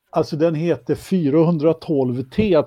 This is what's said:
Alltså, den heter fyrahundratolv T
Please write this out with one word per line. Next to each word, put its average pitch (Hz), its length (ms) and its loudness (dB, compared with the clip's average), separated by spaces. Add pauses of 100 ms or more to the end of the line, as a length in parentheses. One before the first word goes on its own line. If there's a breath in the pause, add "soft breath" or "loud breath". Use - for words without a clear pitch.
(120)
Alltså, 160 240 -2
den 160 200 0
heter 156 400 -2
fyrahundratolv 156 1300 0
T 180 440 0